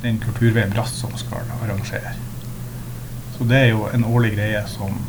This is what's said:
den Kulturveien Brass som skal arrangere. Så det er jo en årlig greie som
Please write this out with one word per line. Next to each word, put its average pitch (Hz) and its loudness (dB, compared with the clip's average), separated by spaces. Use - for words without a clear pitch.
den 113 2
Kulturveien 110 2
Brass 113 0
som - -6
skal - -6
arrangere. 101 -4
Så 127 0
det 123 6
er 127 8
jo 110 2
en 117 2
årlig 117 4
greie 104 2
som 98 -4